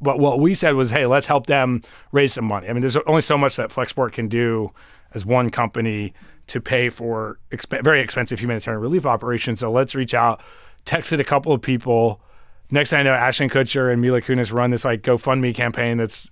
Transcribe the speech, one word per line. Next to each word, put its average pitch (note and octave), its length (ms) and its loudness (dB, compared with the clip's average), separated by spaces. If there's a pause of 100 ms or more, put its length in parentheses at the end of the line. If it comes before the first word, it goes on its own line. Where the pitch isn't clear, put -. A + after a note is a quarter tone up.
but C3+ 180 0
what C#3 220 2
we F3 140 4
said D#3+ 200 2
was, C3 160 2
"Hey, C3+ 160 2
let's C3 200 2
help C#3 200 0
them B2+ 360 0 (300)
raise C#3 200 4
some A#2+ 120 -2
money." G2+ 240 -4
I A2+ 40 -4
mean, A#2+ 80 -2
there's B2+ 160 0
only D#3 260 2
so D3+ 140 2
much C#3 200 0
that A2+ 140 -4
Flexport B2 420 -4
can A2+ 160 -4
do A2+ 440 0 (420)
as G2 120 -8
one B2 240 2
company A2 640 -4 (340)
to B2 120 -6
pay B2 280 0
for A2 500 -6 (120)
exp-, B2 340 -6
very D3 160 6
expensive A#2+ 400 -4
humanitarian A2+ 400 -4
relief C#3+ 260 -2
operations. A#2 540 -2
So A2+ 100 -2
let's B2+ 240 0
reach C3 200 -2
out, A#2 260 2 (440)
texted E3 360 -2
a C3+ 40 -2
couple C#3+ 280 0
of C3 80 2
people. A#2 600 0 (520)
Next C#3+ 180 2
thing D3+ 100 2
I - 20 2
know, C3+ 100 4
Ashton B2+ 360 2
Kutcher B2+ 440 0
and A#2+ 80 2
Mila B2 220 2
Kunis B2 300 -2
run B2 180 2
this, A#2+ 140 0
like, A#2 180 0
GoFundMe B2+ 500 2
campaign A#2 440 -2
that's, - 360 -4